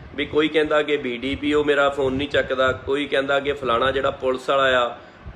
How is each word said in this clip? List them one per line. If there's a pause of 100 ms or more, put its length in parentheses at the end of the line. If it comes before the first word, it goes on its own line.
(140)
ਵੀ
ਕੋਈ
ਕਹਿੰਦਾ
ਕਿ
ਬੀ
ਡੀ
ਪੀ
ਓ
ਮੇਰਾ
ਫੋਨ
ਨਹੀਂ
ਚੱਕਦਾ,
ਕੋਈ
ਕਹਿੰਦਾ
ਕਿ
ਫਲਾਣਾ
ਜਿਹੜਾ
ਪੁਲਿਸ
ਵਾਲਾ
ਆ, (380)